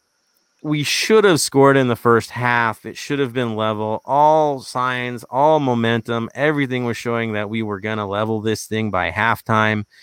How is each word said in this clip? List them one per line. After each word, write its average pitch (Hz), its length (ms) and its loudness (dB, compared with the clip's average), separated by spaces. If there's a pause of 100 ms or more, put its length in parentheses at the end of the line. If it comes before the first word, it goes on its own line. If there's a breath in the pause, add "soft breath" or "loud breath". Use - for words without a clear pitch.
(600)
We 151 220 -2
should 214 400 2
have 180 160 6
scored 139 380 4
in 131 100 2
the 117 80 0
first 117 360 2
half. 120 540 -2
It 117 120 -12
should 143 220 -6
have 127 140 -2
been 120 220 -2
level. 107 500 -4
All 147 560 2
signs, 123 640 -6
all 151 340 2
momentum, 117 760 0
everything 131 520 -2
was 117 120 -4
showing 113 360 -4
that 104 160 -4
we 113 120 -4
were 104 180 -4
gonna 107 280 -4
level 107 340 -2
this 107 240 -2
thing 110 240 -4
by 90 220 -2
halftime. 107 720 0 (180 soft breath)